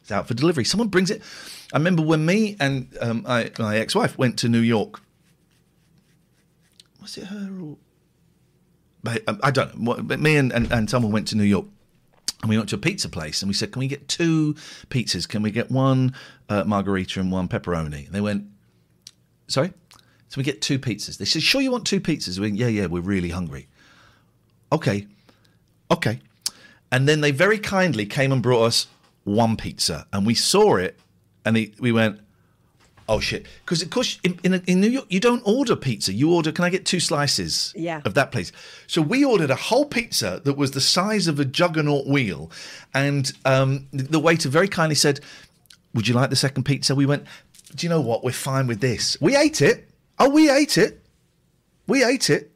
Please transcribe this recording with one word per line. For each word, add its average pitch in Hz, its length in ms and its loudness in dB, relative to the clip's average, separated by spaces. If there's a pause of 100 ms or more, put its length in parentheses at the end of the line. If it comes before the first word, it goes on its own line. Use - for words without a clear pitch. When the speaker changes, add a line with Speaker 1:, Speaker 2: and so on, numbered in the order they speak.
Speaker 1:
It's - 100 -14
out 95 160 -2
for 127 60 -4
delivery. 139 320 0
Someone 226 240 0
brings 180 220 2
it. 220 100 -6 (520)
I - 40 0
remember 165 240 4
when 156 240 2
me 202 360 2
and, 135 260 -2 (140)
um, 113 260 -2
I, 120 320 0
my 107 180 0
ex-wife 110 400 0
went 123 220 0
to 127 100 0
New 117 120 4
York. 117 400 0 (2000)
Was - 160 -16
it - 80 -14
her 196 240 -10 (120)
or? 151 160 -12 (1300)
I, 117 220 -2
I, 110 160 -4
I 139 80 4
don't 127 260 -2
know. 117 140 -2
What, 113 160 -4
but 131 120 -4
me 151 180 4
and, 131 140 2
and, 117 200 0
and 110 180 0
someone 120 220 0
went 107 180 -2
to - 80 -6
New 104 60 4
York, 101 220 4 (760)
and 110 80 -2
we 110 80 4
went 107 120 -2
to 117 60 -4
a 101 40 -8
pizza 170 300 -2
place, 78 320 -6
and 98 80 -4
we 98 40 -2
said, 104 180 -4
"Can - 80 -8
we 135 80 -2
get 135 200 -10
two 156 480 0 (340)
pizzas? 107 380 -4
Can 104 160 -4
we 107 80 -2
get 117 200 -4
one, 131 420 2 (360)
uh, 104 160 0
margarita 98 540 -2
and 92 120 -2
one 92 160 -2
pepperoni?" 80 580 -4
And 76 100 -14
they 101 60 -2
went, 104 240 -4 (1000)
"Sorry?" - 240 -2 (580)
So - 80 -10
we 135 60 -4
get 139 180 -4
two 139 180 -2
pizzas. 104 380 -8
They 98 80 -10
said, 156 160 -2
"Sure 269 200 2
you 262 100 0
want 240 140 -4
two 196 160 0
pizzas?" 92 380 -4
We 104 80 0
went, 104 100 -2
"Yeah, 120 100 0
yeah, 104 200 0
we're 87 140 -2
really 90 280 -2
hungry." 82 380 -8 (1040)
"Okay, 202 360 -2 (840)
okay." 127 280 -2 (720)
And 131 160 2
then 151 140 4
they 147 100 2
very 190 280 2
kindly 185 460 0
came 135 260 0
and 135 100 2
brought 120 240 4
us 113 220 0 (360)
one 110 340 2
pizza, - 540 -6
and 98 140 0
we 117 80 4
saw 196 440 4
it, 92 200 -2 (480)
and 113 100 2
they, 110 240 0
we 123 140 0
went, 110 260 2 (920)
"Oh, 107 120 2
shit." - 240 -6 (200)
'Cause, 165 160 -2
of 170 80 -8
course, - 340 -4
in, 185 200 -2
in, 180 100 2 (140)
in 180 140 4
New 208 80 4
York, 262 200 -2
you 185 100 0
don't 240 260 2
order 233 320 2
pizza. 101 360 -4
You 143 200 2
order, 160 200 2
"Can 175 120 -2
I 180 40 0
get 180 160 -4
two 180 160 0
slices 143 760 -2
Speaker 2:
Yeah. 160 300 -8
Speaker 1:
of 101 80 -2
that, 135 200 0
please?" 92 180 -6 (360)
So - 140 -2
we 220 240 2
ordered 190 240 2
a 131 60 2
whole 262 300 0
pizza 226 600 -4
that 139 120 0
was 139 140 -2
the 135 100 -4
size 190 460 0
of 147 140 -2
a 143 40 2
juggernaut 147 600 0
wheel, 98 420 -2 (440)
and, 139 380 -2 (140)
um, 135 460 2
the, 135 120 -6
the 151 160 0
waiter 160 300 2
very 170 200 2
kindly 156 260 0
said, 139 240 2 (760)
"Would 107 140 0
you 120 60 2
like 131 160 2
the 135 80 -2
second 131 260 -2
pizza?" 135 320 0
We 139 100 2
went, 139 200 -2 (500)
"Do 156 100 -6
you 170 40 -4
know 165 120 2
what? 117 240 -2
We're 123 80 0
fine 135 340 -2
with 117 120 -4
this." 120 420 -2
We - 160 2
ate 302 240 2
it. 208 280 2 (300)
Oh, 247 100 6
we 302 200 8
ate 285 300 4
it. - 260 0 (800)
We 254 180 2
ate 247 280 2
it. - 240 0